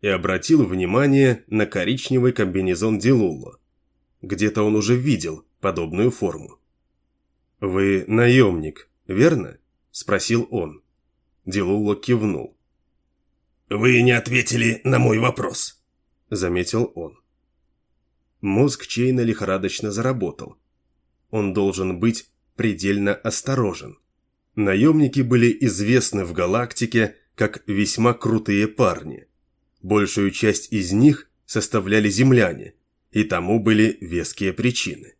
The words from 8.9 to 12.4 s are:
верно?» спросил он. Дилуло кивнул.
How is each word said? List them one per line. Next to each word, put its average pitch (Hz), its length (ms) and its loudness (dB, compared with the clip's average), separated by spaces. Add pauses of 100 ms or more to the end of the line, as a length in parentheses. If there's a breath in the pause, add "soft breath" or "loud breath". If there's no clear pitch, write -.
верно?» 110 500 0 (340)
спросил - 600 -2
он. 82 320 -8 (640)
Дилуло 101 500 0
кивнул. 107 600 -4 (1120)